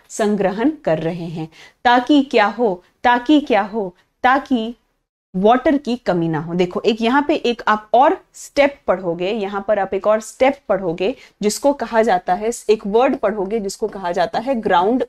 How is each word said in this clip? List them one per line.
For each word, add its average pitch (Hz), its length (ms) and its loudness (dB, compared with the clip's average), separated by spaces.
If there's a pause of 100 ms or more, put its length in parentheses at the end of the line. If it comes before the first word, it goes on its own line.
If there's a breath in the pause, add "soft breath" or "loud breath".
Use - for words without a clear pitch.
(100)
संग्रहण 208 600 0 (140)
कर 160 140 0
रहे 170 300 -6
हैं। 160 200 -8 (360 loud breath)
ताकि 254 380 4
क्या 233 260 2
हो? 220 340 -2 (220 soft breath)
ताकि 247 360 4
क्या 220 220 0
हो? 202 320 -6 (300)
ताकि 247 500 0 (600)
वाटर 240 420 4
की 240 200 -2
कमी 175 320 -2
ना 160 100 -2
हो। 170 160 -6
देखो, 180 260 0
एक 226 220 0
यहाँ 262 260 2
पे 330 60 2
एक - 340 -4
आप 214 260 -2
और 302 220 6 (180)
स्टेप 277 420 0 (100)
पढ़ोगे, 180 460 -2
यहाँ 202 360 -6
पर 214 100 0
आप 190 160 -2
एक 196 120 -2
और 214 140 2
स्टेप 262 380 0 (100)
पढ़ोगे 190 460 -2 (280 soft breath)
जिसको 214 300 2
कहा 226 300 -2
जाता 185 320 0
है, 214 160 -4 (200)
एक 214 160 0
वर्ड 233 300 2
पढ़ोगे 208 440 -2
जिसको 196 280 -6
कहा 190 240 -8
जाता 175 260 -2
है 262 160 -2
ग्राउंड 208 540 2